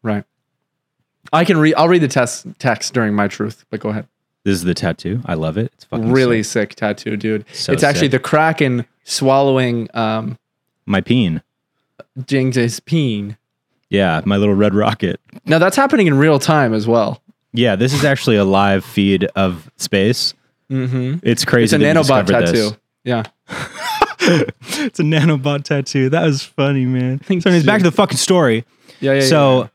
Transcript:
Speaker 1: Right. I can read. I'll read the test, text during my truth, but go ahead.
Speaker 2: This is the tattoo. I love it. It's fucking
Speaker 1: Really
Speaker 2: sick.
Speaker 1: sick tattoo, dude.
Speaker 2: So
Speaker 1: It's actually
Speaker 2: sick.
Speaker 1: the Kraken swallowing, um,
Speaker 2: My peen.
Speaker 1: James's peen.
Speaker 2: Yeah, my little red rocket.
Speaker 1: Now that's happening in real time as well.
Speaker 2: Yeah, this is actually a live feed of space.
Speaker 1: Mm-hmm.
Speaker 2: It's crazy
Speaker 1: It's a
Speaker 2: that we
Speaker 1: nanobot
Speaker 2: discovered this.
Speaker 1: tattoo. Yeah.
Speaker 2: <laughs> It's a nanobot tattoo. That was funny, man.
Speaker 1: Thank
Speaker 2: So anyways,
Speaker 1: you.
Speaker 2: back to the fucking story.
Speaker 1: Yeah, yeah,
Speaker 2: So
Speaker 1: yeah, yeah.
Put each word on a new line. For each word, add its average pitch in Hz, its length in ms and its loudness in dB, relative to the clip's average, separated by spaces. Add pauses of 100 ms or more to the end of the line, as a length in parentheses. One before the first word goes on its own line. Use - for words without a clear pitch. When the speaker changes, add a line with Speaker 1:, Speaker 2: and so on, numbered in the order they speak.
Speaker 1:
Right. 107 220 -6 (1080)
I 165 120 2
can 175 140 2
read. 156 180 2
I'll 160 120 2
read 175 140 4
the 139 60 0
test, - 380 -2 (120)
text - 360 -4
during 107 200 0
my 104 140 0
truth, 107 420 -8
but 104 100 -10
go - 100 -6
ahead. 107 160 -8 (380)
Speaker 2:
This 98 100 0
is 85 100 -6
the 87 100 0
tattoo. 90 520 -6
I 87 80 -4
love 80 240 -6
it. 117 160 -4
It's - 100 -20
fucking 113 260 -4
Speaker 1:
Really 123 320 2
Speaker 2:
sick. 104 300 -4
Speaker 1:
sick - 40 -20
tattoo, 107 400 -6
dude. 107 360 -4
Speaker 2:
So - 200 -6
Speaker 1:
It's 131 100 0
actually 147 240 0
Speaker 2:
sick. 131 60 0
Speaker 1:
the 131 80 2
Kraken 151 680 0 (180)
swallowing, 131 920 0
um, 113 440 -4 (480)
Speaker 2:
My 98 160 0
peen. 95 400 0 (840)
Speaker 1:
James's 127 540 -2
peen. 107 560 -4 (540)
Speaker 2:
Yeah, 92 340 2
my 101 120 0
little 101 180 2
red 101 200 2
rocket. 107 460 -2 (240)
Speaker 1:
Now 160 140 2
that's 180 180 2
happening 269 300 2
in 143 100 4
real 147 220 4
time 139 340 2
as 107 140 -2
well. 113 340 0 (320)
Speaker 2:
Yeah, 117 240 2
this 123 160 0
is 143 120 0
actually 135 320 2
a 101 80 4
live 95 400 2
feed 98 400 0 (120)
of 92 400 -4
space. - 580 -2 (360)
Speaker 1:
Mm-hmm. 131 520 -4
Speaker 2:
It's 117 220 0
crazy 117 200 2
Speaker 1:
It's 107 100 2
a - 40 2
Speaker 2:
that 151 180 2
we 160 40 4
Speaker 1:
nanobot 131 260 2
Speaker 2:
discovered 92 200 2
this. 85 60 0 (180)
Speaker 1:
tattoo. 107 60 -14 (280)
Yeah. 120 180 -4 (260)
Speaker 2:
<laughs> - 160 -10 (560)
It's 277 800 -2
a 165 40 0
nanobot 147 600 0
tattoo. 135 460 -2
That 165 140 0
was 143 180 0
funny, 139 420 -2
man. 127 360 -2
Speaker 1:
Thank 180 220 -4
Speaker 2:
So 196 80 2
anyways, 170 140 2
Speaker 1:
you. - 20 2
Speaker 2:
back 208 120 2
to 185 60 2
the 165 80 4
fucking - 260 0
story. 131 460 2 (360)
Speaker 1:
Yeah, 135 140 0
yeah, 139 80 2
Speaker 2:
So 135 340 4
Speaker 1:
yeah, 123 60 0
yeah. 107 120 -8